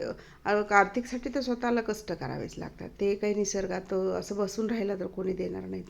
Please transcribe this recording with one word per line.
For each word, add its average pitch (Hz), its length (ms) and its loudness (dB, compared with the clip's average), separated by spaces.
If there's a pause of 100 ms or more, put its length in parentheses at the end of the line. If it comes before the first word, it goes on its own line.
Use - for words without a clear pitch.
(440)
अ, 208 160 4 (100)
आर्थिकसाठी 240 640 4
तर 285 60 2
स्वतःला 240 400 2
कष्ट 220 300 -4
करावेच 143 460 -4
लागतात. - 320 -10 (100)
ते 202 160 4
काही 208 200 0
निसर्गात, 190 580 -2
अ, - 20 0
असं 185 400 0
बसून 202 340 0
राहिलं 202 300 0
तर 180 80 -4
कोणी 190 260 -4
देणार 185 300 -4
नाही 185 260 -6